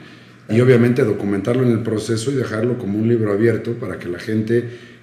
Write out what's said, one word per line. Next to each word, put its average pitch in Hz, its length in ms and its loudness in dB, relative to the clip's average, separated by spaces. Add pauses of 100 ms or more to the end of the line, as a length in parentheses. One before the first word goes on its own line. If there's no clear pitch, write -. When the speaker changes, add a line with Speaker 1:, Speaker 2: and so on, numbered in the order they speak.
(480)
Speaker 1:
Y 104 60 -2
Speaker 2:
Claro. 120 100 4
Speaker 1:
obviamente 123 400 4
documentarlo 101 580 -2
en 123 80 2
el 113 100 2
proceso 113 520 -2
y - 20 -2
dejarlo 117 440 -2
como 98 200 -4
un 110 100 0
libro 110 240 2
abierto 113 420 2
para 92 240 -8
que - 100 -10
la 90 100 -6
gente 110 460 0 (380)